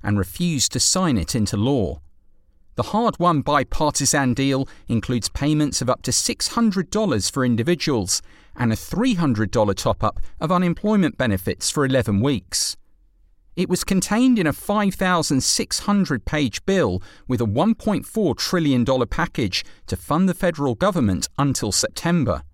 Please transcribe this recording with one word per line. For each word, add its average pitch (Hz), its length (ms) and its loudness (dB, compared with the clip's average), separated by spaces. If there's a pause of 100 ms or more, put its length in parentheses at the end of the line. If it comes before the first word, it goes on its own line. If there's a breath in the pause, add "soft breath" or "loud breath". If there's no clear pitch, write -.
and 104 180 0
refused 156 520 -2
to 123 80 -4
sign 170 380 2
it 82 180 -2
into 107 220 0
law. 107 420 0 (760)
The - 80 -2
hard-won 175 580 2
bipartisan 139 920 0
deal 135 340 0 (200 loud breath)
includes 120 400 -2
payments 151 540 0
of 123 80 0
up - 140 -2
to - 100 -2
six - 360 -2
hundred 202 400 0
dollars 180 400 0
for 135 140 -2
individuals 120 760 0 (340 soft breath)
and 117 160 0
a 110 60 0
three 220 380 0
hundred 113 360 0
dollar 104 220 2
top-up - 480 -2 (180 soft breath)
of 165 140 -2
unemployment 180 640 2
benefits 107 520 -2
for 147 160 0
eleven 113 360 2
weeks. - 560 -2 (800)
It 180 100 0
was 175 160 0
contained 220 560 2
in 170 80 2
a 143 60 0
five 202 420 -2
thousand 185 480 0
six - 360 -2
hundred 196 440 0
page 147 420 -2
bill 139 380 0 (240 loud breath)
with 120 140 -2
a 120 40 0
one 143 300 2
point - 300 -2
four 175 300 0
trillion 143 500 0
dollar 127 200 2
package - 600 -4 (220 soft breath)
to - 100 -4
fund 180 320 2
the 175 40 -2
federal 143 420 0
government 139 520 0 (100)
until 127 360 0
September. 165 680 0 (100)